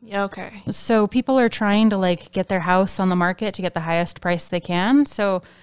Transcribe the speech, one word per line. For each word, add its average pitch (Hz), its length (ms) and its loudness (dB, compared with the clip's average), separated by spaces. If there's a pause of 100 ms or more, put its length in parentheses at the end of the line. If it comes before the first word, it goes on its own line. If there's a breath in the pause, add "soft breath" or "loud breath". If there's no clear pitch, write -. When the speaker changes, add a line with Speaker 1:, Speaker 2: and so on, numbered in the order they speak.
Speaker 1:
Yeah, 202 240 -4
okay. 196 460 -10
Speaker 2:
So 214 380 0
people 262 320 2
are 233 80 4
trying 214 420 2
to, 208 60 0
like, 180 340 -2
get 185 160 -2
their 190 140 -2
house 185 400 2
on 185 80 2
the 180 80 2
market 185 380 -2
to 185 80 -10
get 175 120 -4
the 165 60 -4
highest 165 400 -2
price 175 260 -4
they 175 140 -4
can. 220 460 2
So 196 360 -2 (200 soft breath)